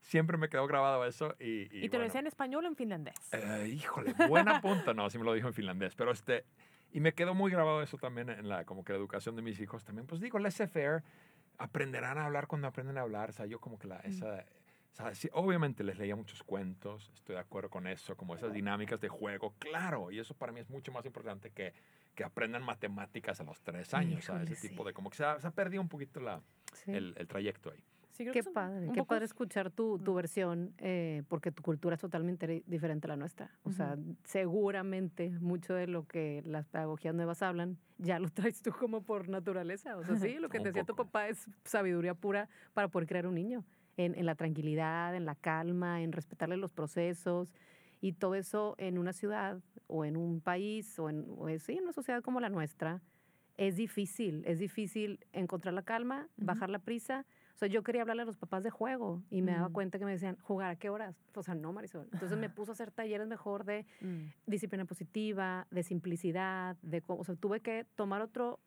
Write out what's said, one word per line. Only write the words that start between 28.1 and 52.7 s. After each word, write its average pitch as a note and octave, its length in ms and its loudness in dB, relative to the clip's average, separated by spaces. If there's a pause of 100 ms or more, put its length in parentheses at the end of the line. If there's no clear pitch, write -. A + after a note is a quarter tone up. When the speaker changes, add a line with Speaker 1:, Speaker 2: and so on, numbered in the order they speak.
Speaker 2:
Sí, - 100 -10
creo A#3+ 100 -4
Speaker 3:
Qué C4 40 2
Speaker 2:
que - 60 6
es - 40 -4
un, F#4 80 -8
Speaker 3:
padre, F#3+ 320 0
Speaker 2:
un D#3 60 0
Speaker 3:
qué B3 80 2
Speaker 2:
poco C4 80 2
Speaker 3:
padre A3+ 160 4
Speaker 2:
s- A3 80 -4
Speaker 3:
escuchar F#3+ 400 -2
tu, A3 260 2
tu F#3+ 140 2
Speaker 2:
Mm. - 20 6
Speaker 3:
versión, F3 640 2
eh, E3 480 0
porque E3+ 240 0
tu D3+ 140 -12
cultura E3 320 2
es - 40 -6
totalmente F3 460 0
ri-, E3 180 0
diferente D#3+ 440 0
a - 20 -2
la D3+ 60 -2
nuestra. - 340 -6 (140)
O - 80 -2
sea, D3+ 260 0
Speaker 2:
Ujú. D#3+ 240 -6
Speaker 3:
seguramente F#3+ 1080 2 (100)
mucho F3 340 2
de F3+ 140 2
lo E3+ 180 -2
que D3+ 400 -2
las D3+ 220 -2
pedagogías D#3+ 460 -2
nuevas E3+ 280 2
hablan, F3 340 2 (220)
ya F3 220 2
lo F3+ 100 2
traes G#3 320 0
tú A3+ 80 0
como A3 320 -2
por G3+ 260 -2
naturaleza. F#3+ 680 -2
O E3 80 -6
sea, F#3+ 100 2
Speaker 2:
<laughs> A3 180 2
Speaker 3:
sí, D4 60 -4
lo E4 100 -2
que A3+ 100 -2
Speaker 1:
Un G#3+ 40 0
Speaker 3:
te G3+ 60 0
decía F#3 160 0
tu G#3+ 100 -4
Speaker 1:
poco. A#3 160 0
Speaker 3:
papá G#3 180 2
es - 160 -4 (200)
sabiduría F3+ 500 4
pura G3+ 340 0 (240)
para G3+ 140 4
poder E3+ 220 2
crear F3+ 180 2
un F3+ 80 0
niño. G#3 300 0 (320)
En, F3 200 4
en F3 100 2
la D#3+ 100 4
tranquilidad, D#3+ 800 2
en F3+ 100 -2
la D3+ 120 -2
calma, E3+ 680 2
en E3 100 0
respetarle E3 440 -2
los F#3+ 160 -2
procesos. F3 800 0 (480)
Y G3 120 0
todo F#3 240 2
eso G#3 420 0
en F3+ 200 0
una F3 140 0
ciudad G3+ 480 -2 (260)
o D#3+ 180 0
en D3+ 120 0
un E3+ 240 0
país G3+ 580 -2
o D#3+ 120 0
en, D3+ 160 -2 (100)
o D#3 120 -4
es-, D#3+ 160 -2
sí, - 100 -4
en F#4 100 0
una F4 80 -2
sociedad A#3+ 300 -2
como B3+ 180 0
la A#3 80 0
nuestra, E3 520 0 (560)